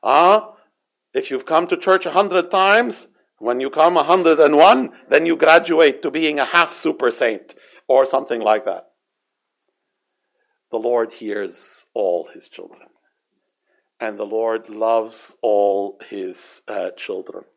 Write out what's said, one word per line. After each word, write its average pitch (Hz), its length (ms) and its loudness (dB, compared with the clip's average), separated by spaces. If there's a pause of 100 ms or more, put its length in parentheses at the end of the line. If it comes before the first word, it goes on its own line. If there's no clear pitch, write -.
Ah, 170 500 4 (600)
if 131 180 -4
you've 131 140 -8
come 165 220 -2
to 147 100 -2
church 185 280 0
a 170 60 -6
hundred 180 400 0
times, 202 420 0 (460)
when 120 200 -4
you 135 100 -6
come 165 280 2
a 151 60 2
hundred 165 360 2
and 151 180 4
one, 220 340 4 (180)
then 156 160 2
you 165 120 -2
graduate 160 640 2
to 151 100 -4
being 151 280 -4
a 131 60 0
half 170 360 0
super 135 360 -2
saint 113 360 -4 (340)
or 135 180 4
something 127 360 -4
like 107 240 0
that. 90 240 -10 (1800)
The 117 60 -6
Lord 117 340 -2
hears 101 440 -10 (380)
all 90 400 -4
his - 160 -20
children. - 400 -20 (1120)
And 107 200 -10
the 101 200 -8
Lord 113 300 -4
loves 110 440 -2 (280)
all 101 560 0 (120)
his, 92 260 -10 (320)
uh, 98 220 -6 (180)
children. 95 380 -12 (120)